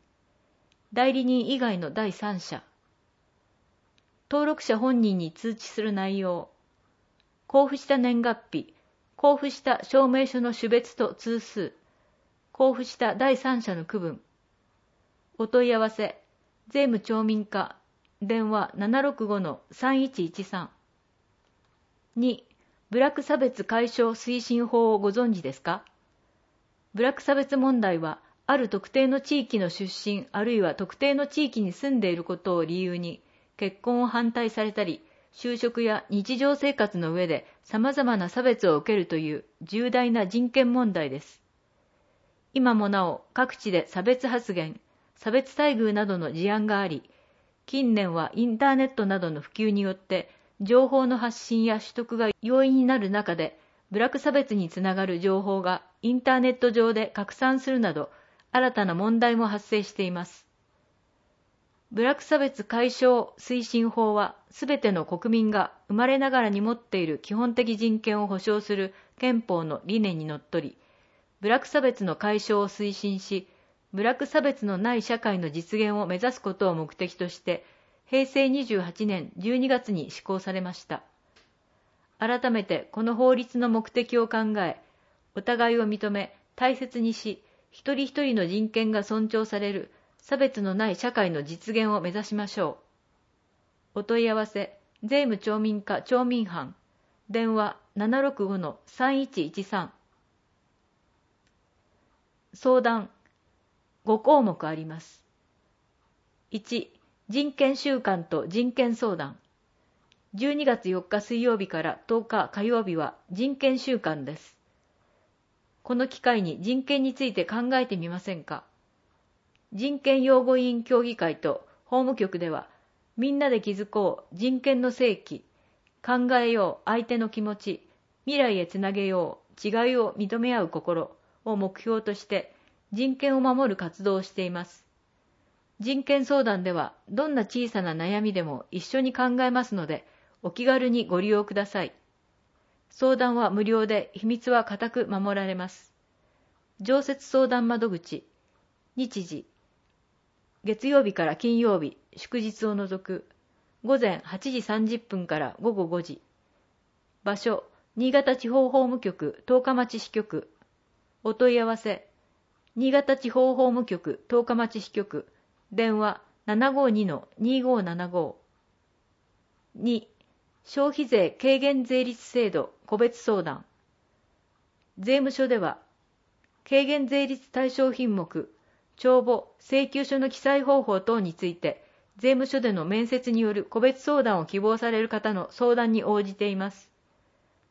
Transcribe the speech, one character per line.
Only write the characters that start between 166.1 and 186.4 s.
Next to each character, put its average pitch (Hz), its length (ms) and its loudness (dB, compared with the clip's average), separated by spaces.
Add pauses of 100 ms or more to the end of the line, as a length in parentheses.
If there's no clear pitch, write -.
七 226 260 2
五 269 180 2
二 214 160 2
の 151 220 -4 (120)
二 254 220 2
五 247 200 2
七 175 260 -6
五。 175 300 -4 (1400)
二、 226 320 -2 (560)
消 285 280 0
費 285 160 -4
税 202 240 4
軽 269 280 2
減 269 240 0
税 254 220 0
率 240 180 -10
制 233 280 0
度、 - 220 -2 (120)
個 - 100 -2
別 240 260 2
相 202 220 0
談。 151 220 -10 (1300)
税 220 180 0
務 269 160 2
署 262 180 0
で 240 80 2
は、 175 220 -4 (840)
軽 277 220 4
減 285 220 0
税 277 200 0
率 262 240 -8
対 262 180 0
象 262 220 2
品 233 240 -2
目、 165 340 -6 (460)
帳 254 260 4
簿、 233 380 -2
請 269 300 0
求 277 140 -2
書 269 160 -2
の 269 100 0
記 - 100 -14
載 277 220 2
方 269 220 4
法 202 180 0
等 226 180 0
に 180 140 -2
つ - 120 -8
い 170 100 -4
て、 - 280 -4 (340)
税 262 160 4
務 262 120 2
署 269 160 -2
で 226 120 0
の 165 120 -2
面 220 220 -2
接 254 240 -2
に 226 100 2
よ 214 100 2
る 208 120 -2
個 - 160 -4
別 262 240 2
相 294 180 2
談 214 180 2
を 160 60 -4
希 196 140 -4
望 220 180 2
さ 233 140 -2
れ 220 100 0
る 233 80 -2
方 214 240 -2
の 185 180 -4
相 240 220 2
談 233 180 2
に 220 120 2
応 208 180 2
じ 196 140 -6
て 208 120 -2